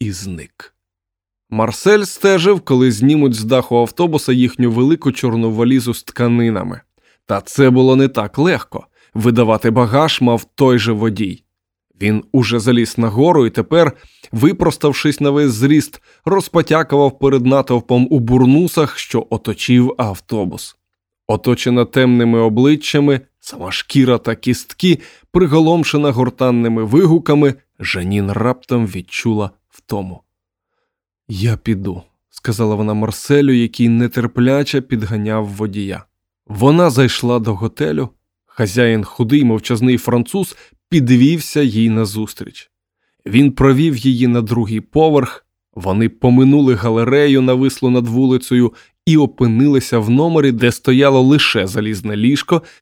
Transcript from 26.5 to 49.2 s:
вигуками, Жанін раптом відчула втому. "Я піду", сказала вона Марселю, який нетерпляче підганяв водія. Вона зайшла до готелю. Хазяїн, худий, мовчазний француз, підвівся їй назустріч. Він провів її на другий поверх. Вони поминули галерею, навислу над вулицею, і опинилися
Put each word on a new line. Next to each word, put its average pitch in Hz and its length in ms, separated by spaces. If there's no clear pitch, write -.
вигуками, 147 720
Жанін 98 520
раптом 117 540
відчула 98 640
втому. 95 540
"Я 110 280
піду", 95 460
сказала 107 440
вона 107 200
Марселю, 131 580
який 120 360
нетерпляче 123 920
підганяв 110 640
водія. 98 580
Вона 147 440
зайшла 123 480
до 113 160
готелю. 135 560
Хазяїн, 113 480
худий, 131 400
мовчазний 117 540
француз, 123 580
підвівся 147 760
їй 113 280
назустріч. 110 800
Він 127 260
провів 135 440
її 127 300
на 120 160
другий 110 380
поверх. 147 640
Вони 98 340
поминули 131 640
галерею, 123 680
навислу 127 480
над 123 180
вулицею, 123 640
і 160 100
опинилися 131 840